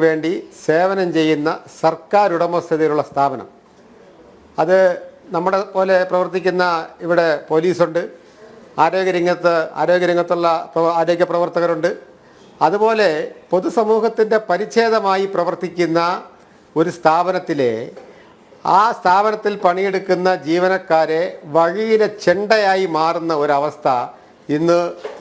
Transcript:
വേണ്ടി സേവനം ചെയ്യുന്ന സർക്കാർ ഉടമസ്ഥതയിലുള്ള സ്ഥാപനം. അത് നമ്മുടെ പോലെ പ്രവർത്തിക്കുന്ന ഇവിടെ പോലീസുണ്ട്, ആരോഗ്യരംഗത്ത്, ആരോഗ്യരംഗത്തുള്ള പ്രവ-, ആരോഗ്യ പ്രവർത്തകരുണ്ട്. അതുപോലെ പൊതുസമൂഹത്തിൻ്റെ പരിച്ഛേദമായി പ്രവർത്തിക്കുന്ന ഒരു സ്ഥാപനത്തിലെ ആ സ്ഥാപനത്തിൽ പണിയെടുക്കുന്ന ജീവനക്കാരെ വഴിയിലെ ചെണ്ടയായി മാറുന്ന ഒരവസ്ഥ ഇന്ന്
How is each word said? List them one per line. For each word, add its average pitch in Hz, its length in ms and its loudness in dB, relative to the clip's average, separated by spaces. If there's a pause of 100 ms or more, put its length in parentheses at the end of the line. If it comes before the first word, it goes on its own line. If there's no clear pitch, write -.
വേണ്ടി 160 260 0 (340)
സേവനം 180 460 0
ചെയ്യുന്ന 156 460 0 (240)
സർക്കാർ 170 560 2
ഉടമസ്ഥതയിലുള്ള 160 640 0
സ്ഥാപനം. 135 460 -4 (1080)
അത് 170 200 2 (560)
നമ്മുടെ 185 260 0
പോലെ 190 440 0
പ്രവർത്തിക്കുന്ന 180 840 -2 (140)
ഇവിടെ 170 280 2 (200)
പോലീസുണ്ട്, 165 760 0 (600)
ആരോഗ്യരംഗത്ത്, 170 840 0 (120)
ആരോഗ്യരംഗത്തുള്ള 175 920 0
പ്രവ-, 165 280 0
ആരോഗ്യ 170 300 0
പ്രവർത്തകരുണ്ട്. 170 600 0 (760)
അതുപോലെ 208 420 2 (420)
പൊതുസമൂഹത്തിൻ്റെ 220 880 0 (100)
പരിച്ഛേദമായി 202 840 0
പ്രവർത്തിക്കുന്ന 170 880 -2 (540)
ഒരു 165 200 2
സ്ഥാപനത്തിലെ 165 760 0 (920)
ആ 175 140 4 (180)
സ്ഥാപനത്തിൽ 208 560 0 (100)
പണിയെടുക്കുന്ന 185 680 0 (140)
ജീവനക്കാരെ 175 960 0
വഴിയിലെ 196 640 0 (160)
ചെണ്ടയായി 196 600 2 (100)
മാറുന്ന 165 380 0
ഒരവസ്ഥ 147 540 0 (680)
ഇന്ന് 170 240 2 (400)